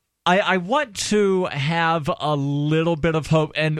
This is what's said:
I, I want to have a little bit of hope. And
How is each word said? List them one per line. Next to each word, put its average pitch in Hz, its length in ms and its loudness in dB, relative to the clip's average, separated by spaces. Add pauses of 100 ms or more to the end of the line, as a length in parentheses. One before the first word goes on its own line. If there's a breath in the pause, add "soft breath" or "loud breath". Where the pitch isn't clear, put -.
(260)
I, 185 140 4
I 180 160 0
want 208 400 -2
to 196 480 0
have 165 640 0 (100)
a 151 140 0
little 147 600 0
bit 160 180 0
of 156 140 -2
hope. 156 260 2
And 156 260 0